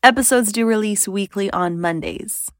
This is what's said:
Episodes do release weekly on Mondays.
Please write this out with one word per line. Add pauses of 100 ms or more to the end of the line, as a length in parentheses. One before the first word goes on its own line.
Episodes
do
release
weekly
on
Mondays.